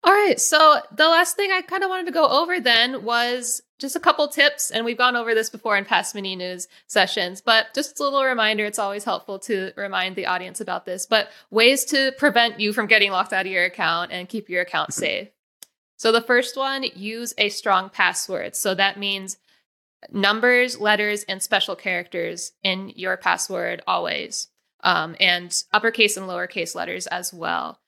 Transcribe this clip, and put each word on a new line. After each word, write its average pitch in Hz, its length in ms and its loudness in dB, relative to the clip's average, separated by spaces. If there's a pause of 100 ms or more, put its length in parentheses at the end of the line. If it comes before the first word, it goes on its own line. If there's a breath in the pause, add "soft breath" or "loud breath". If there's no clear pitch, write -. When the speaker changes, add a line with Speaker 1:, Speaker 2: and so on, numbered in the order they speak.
Speaker 1:
All 370 120 6
right, 403 260 4
so 302 400 6 (160)
the 311 140 4
last 339 260 4
thing 392 160 0
I 370 120 0
kinda 370 260 -2
wanted 370 160 -4
to 349 80 -6
go 311 160 4
over 339 320 0
then 240 420 2
was 240 580 -2 (160)
just 277 200 -8
a - 20 -4
couple 320 300 4
tips, 294 420 2
and 233 140 -2
we've 233 120 -4
gone 247 200 2
over 226 180 0
this 220 140 0
before 214 260 -2
in 196 80 0
past 220 320 0
mini 190 220 -8
news 180 320 -8 (180 soft breath)
sessions, 190 540 0
but 220 240 4 (100)
just 285 240 -6
a 294 40 -2
little 277 200 0
reminder, 220 400 0
it's 208 160 -6
always 202 240 -4
helpful 196 360 -6
to 190 360 -4
remind 190 400 -4
the 190 120 -4
audience 185 340 -6
about 190 240 -8
this, 185 200 -8
but - 240 0 (220 loud breath)
ways 240 340 6
to 269 280 2
prevent 240 440 4
you 208 140 0
from 214 160 -2
getting 202 240 6
locked 185 220 0
out 190 120 0
of 190 60 -6
your 180 140 2
account 175 480 -2
and 180 160 -10
keep 208 180 -8
your 180 140 -2
account 160 300 -2
Speaker 2:
Mm-hmm. - 100 -6
Speaker 1:
safe. 180 260 -4 (680)
So 226 160 2
the 226 80 4
first 247 340 0
one, 269 300 -4 (100)
use 220 420 -8
a 208 120 0
strong 196 400 0
password. 180 680 -2
So 190 200 -2
that 196 220 0
means 196 380 -6 (760)
numbers, 240 680 2
letters, 208 440 0
and 190 180 -8
special 196 340 -2
characters 175 760 -6 (120)
in 190 320 -4
your 185 220 -4
password 175 680 -4
always, - 640 -4 (340)
um, 165 360 0
and 175 440 0 (100)
uppercase 214 440 2
and 190 100 -10
lowercase 175 480 -8
letters 175 320 -8
as 180 260 -8
well. 170 540 -6